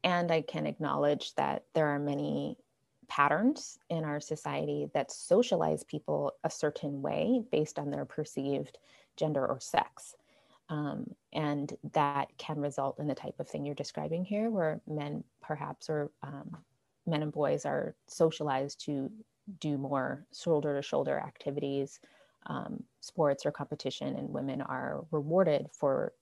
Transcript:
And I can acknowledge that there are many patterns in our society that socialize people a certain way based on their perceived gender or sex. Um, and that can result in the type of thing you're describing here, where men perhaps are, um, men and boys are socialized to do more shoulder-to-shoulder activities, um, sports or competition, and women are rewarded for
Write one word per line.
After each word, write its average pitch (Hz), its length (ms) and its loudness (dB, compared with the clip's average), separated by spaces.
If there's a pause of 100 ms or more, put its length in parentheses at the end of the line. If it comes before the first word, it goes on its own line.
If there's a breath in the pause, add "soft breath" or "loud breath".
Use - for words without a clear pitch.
And 175 300 4
I 160 80 4
can - 260 -4
acknowledge 147 680 0
that - 300 0 (100)
there 156 140 4
are 143 100 2
many 147 580 -2 (520)
patterns 160 680 4 (120)
in 165 120 0
our 147 160 -2
society 147 760 -2
that 143 180 0
socialize 165 720 4
people 147 480 -2 (100)
a 160 80 0
certain 143 520 -2
way 156 400 2 (100)
based 151 260 2
on 143 120 -2
their 143 160 -4
perceived 143 720 -4 (380 soft breath)
gender 151 300 2
or 131 140 -2
sex. - 540 -2 (560 soft breath)
Um, 147 440 -4 (200)
and 147 420 -2 (160)
that 143 360 2 (100)
can 147 220 -4
result 139 380 -2
in 151 100 -2
the 131 60 2
type - 260 -8
of 156 80 -6
thing 143 180 -4
you're 147 80 -4
describing 160 500 -2
here, 208 240 0
where 165 380 2
men 151 360 -4 (200)
perhaps 147 480 -6
are, 147 200 0 (120)
um, 143 340 -10 (500)
men 151 160 2
and 151 100 -4
boys 147 340 2
are 143 280 -2 (120)
socialized 143 800 2
to 139 240 -2 (480)
do 147 180 0
more 139 560 -2
shoulder-to-shoulder 143 840 2
activities, 143 840 -4 (460 soft breath)
um, - 360 -6 (180)
sports 143 440 2
or 147 60 2
competition, 139 680 -6
and 139 140 -4
women 139 320 -4
are 135 480 -4
rewarded 151 640 4
for 135 500 2